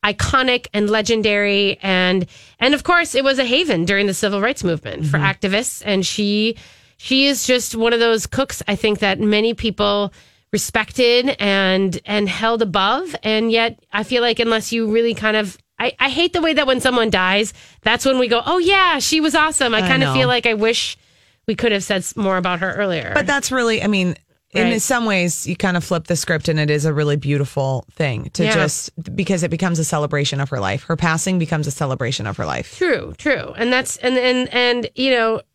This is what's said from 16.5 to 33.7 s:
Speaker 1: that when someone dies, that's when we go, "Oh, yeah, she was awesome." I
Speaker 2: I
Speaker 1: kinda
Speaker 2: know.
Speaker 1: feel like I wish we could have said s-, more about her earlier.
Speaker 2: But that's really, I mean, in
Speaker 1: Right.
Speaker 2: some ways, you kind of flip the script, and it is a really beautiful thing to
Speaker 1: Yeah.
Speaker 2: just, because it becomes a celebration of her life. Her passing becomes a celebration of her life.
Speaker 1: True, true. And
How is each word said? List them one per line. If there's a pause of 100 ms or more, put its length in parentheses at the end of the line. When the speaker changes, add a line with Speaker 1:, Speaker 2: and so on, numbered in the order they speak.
Speaker 1:
that
when
someone
dies, (300)
that's
when
we
go,
"Oh,
yeah,
she
was
awesome."
I
Speaker 2:
I
Speaker 1:
kinda
Speaker 2:
know.
Speaker 1:
feel
like
I
wish (520)
we
could
have
said
s-,
more
about
her
earlier.
Speaker 2:
But
that's
really,
I
mean, (380)
in
Speaker 1:
Right.
Speaker 2:
some
ways,
you
kind
of
flip
the
script,
and
it
is
a
really
beautiful
thing
to
Speaker 1:
Yeah.
Speaker 2:
just, (260)
because
it
becomes
a
celebration
of
her
life.
Her
passing
becomes
a
celebration
of
her
life.
Speaker 1:
True,
true.
And